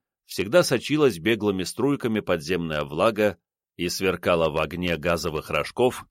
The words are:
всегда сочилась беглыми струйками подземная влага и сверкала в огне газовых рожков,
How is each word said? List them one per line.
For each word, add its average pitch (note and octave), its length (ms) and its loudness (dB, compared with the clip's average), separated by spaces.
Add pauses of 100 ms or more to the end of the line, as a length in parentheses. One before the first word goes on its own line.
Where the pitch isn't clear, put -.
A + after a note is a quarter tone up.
(260)
всегда A#2+ 360 2
сочилась C#3 560 2
беглыми G2 460 0
струйками A#2 560 0
подземная E2+ 640 -2
влага G2 560 0 (360)
и F2 140 -4
сверкала F2 600 2
в D2+ 80 -2
огне E2+ 400 -2
газовых D#2+ 520 -2
рожков, G2 600 -2